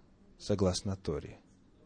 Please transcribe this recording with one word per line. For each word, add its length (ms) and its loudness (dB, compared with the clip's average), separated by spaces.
согласно 560 2
Торе? 440 -6